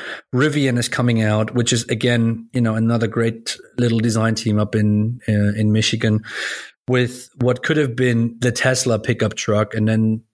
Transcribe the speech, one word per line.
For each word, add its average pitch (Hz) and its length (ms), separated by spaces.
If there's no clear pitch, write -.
Rivian 135 440
is 113 100
coming 120 340
out, 107 340
which 120 180
is, 117 120
again, 117 680
you 123 80
know, 110 140
another 113 320
great 113 500
little 117 220
design 110 360
team 104 240
up 104 160
in, 107 520
uh, 104 320
in 107 140
Michigan, 110 500
with 123 420
what 123 240
could 156 140
have 131 180
been 117 440
the 123 120
Tesla 123 480
pickup 110 360
truck. 107 380
And 107 140
then, 110 360